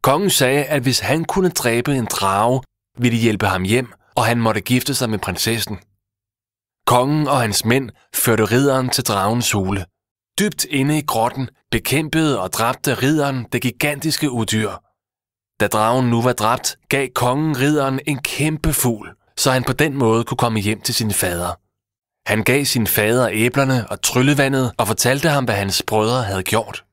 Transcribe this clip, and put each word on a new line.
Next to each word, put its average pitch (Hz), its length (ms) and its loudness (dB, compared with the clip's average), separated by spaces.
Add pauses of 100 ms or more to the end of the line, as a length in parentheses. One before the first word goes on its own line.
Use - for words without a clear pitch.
Kongen 165 280 2
sagde, 139 340 2
at 139 180 -2
hvis 123 180 0
han 147 240 0
kunne 185 240 0
dræbe 120 480 0
en 120 80 -2
drage, 107 580 0 (360)
ville 120 180 2
de 113 60 0
hjælpe 107 240 2
ham 92 160 0
hjem, 113 300 -2 (220)
og 123 100 0
han 117 160 0
måtte 113 200 0
gifte 127 340 0
sig 120 160 -2
med 107 80 -2
prinsessen. 101 600 -4 (1080)
Kongen 139 420 2
og 135 120 2
hans 110 240 -2
mænd 123 260 0 (240)
førte 110 300 2
ridderen 131 440 2
til - 160 -2
dragens 107 480 0
hule. 98 340 -2 (520)
Dybt - 260 -2
inde 147 340 0
i 151 80 -2
grotten 120 420 -2 (220)
bekæmpede 147 680 0
og 92 120 -4
dræbte 123 420 -2
ridderen 135 580 0
det 120 100 -2
gigantiske 147 680 -2
udyr. 110 400 -2 (920)
Da 104 60 2
dragen 117 440 2
nu 117 120 2
var 123 100 2
dræbt, - 460 -2 (100)
gav 135 260 -2
kongen 135 460 0
ridderen 135 460 2
en 143 120 -2
kæmpe 151 540 -2
fugl, 113 360 -2 (280)
så - 140 2
han 127 140 0
på 135 80 -2
den 147 220 0
måde 113 300 2
kunne 123 140 0
komme 110 220 2
hjem 107 200 -2
til - 140 -6
sin 110 180 -2
fader. 87 420 -2 (720)
Han 107 180 0
gav 139 200 2
sin 117 220 0
fader 113 460 2
æblerne 120 580 0
og - 120 -8
tryllevandet 135 760 2
og 110 80 2
fortalte 139 420 0
ham, 143 160 2
hvad 117 100 0
hans 98 320 -2
brødre 113 360 2
havde 98 200 -4
gjort. - 500 -4